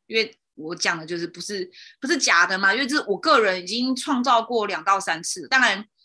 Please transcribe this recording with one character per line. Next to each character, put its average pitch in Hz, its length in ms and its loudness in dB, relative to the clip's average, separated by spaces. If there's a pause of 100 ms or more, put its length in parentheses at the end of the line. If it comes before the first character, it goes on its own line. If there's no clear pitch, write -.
因 220 100 -2
为 - 180 -2 (200)
我 160 200 -8
讲 170 220 -2
的 160 80 -10
就 170 140 -6
是 170 80 -6
不 170 120 -14
是， 185 300 -8 (320)
不 269 60 -6
是 320 100 2
假 180 300 4
的 190 100 -2
嘛， 196 160 2
因 240 60 0
为 269 80 -2
这 277 80 -2
是 294 120 0
我 196 80 0
个 269 240 4
人 185 220 2
已 180 60 -12
经 247 280 -2
创 262 280 -2
造 240 180 4
过 233 240 0
两 170 180 -6
到 196 160 2
三 165 220 -4
次， 165 260 -8
当 262 140 2
然 214 260 0 (180)